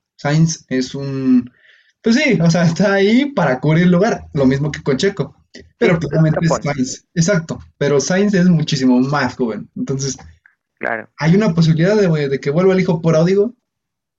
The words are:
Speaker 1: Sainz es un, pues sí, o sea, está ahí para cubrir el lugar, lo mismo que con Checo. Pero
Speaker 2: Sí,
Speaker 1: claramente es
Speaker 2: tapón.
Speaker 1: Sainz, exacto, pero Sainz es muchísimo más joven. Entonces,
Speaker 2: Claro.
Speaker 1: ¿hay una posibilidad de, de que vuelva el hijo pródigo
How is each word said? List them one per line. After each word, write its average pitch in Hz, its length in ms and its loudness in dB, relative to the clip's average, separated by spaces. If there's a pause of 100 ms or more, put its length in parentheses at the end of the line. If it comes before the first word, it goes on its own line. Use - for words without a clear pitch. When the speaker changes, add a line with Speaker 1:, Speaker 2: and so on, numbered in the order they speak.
(160)
Speaker 1:
Sainz 160 540 -2
es 127 240 -4
un, 135 580 -2 (500)
pues 233 140 2
sí, 269 240 0
o 165 100 4
sea, 175 120 2
está 185 320 2
ahí 220 320 2
para 160 340 -2
cubrir 160 240 2
el 185 80 4
lugar, 170 400 0
lo 139 140 0
mismo 139 260 0
que - 100 -12
con 139 140 -2
Checo. 196 400 -4 (420)
Pero 180 220 2
Speaker 2:
Sí, 156 80 -6
Speaker 1:
claramente 156 320 2
es 165 80 0
Speaker 2:
tapón. 123 140 -2
Speaker 1:
Sainz, 135 520 -6
exacto, 165 440 -2 (180)
pero 143 240 0
Sainz 196 320 0
es 180 160 2
muchísimo 135 520 2
más 139 360 -2
joven. 107 400 -6
Entonces, 131 400 -6 (640)
Speaker 2:
Claro. 113 300 -8 (100)
Speaker 1:
¿hay 160 180 2
una 208 160 2
posibilidad 165 420 2
de, 160 340 0
de 135 120 -4
que 143 100 -4
vuelva 185 220 2
el 185 80 0
hijo 170 220 -2
pródigo 180 500 2 (680)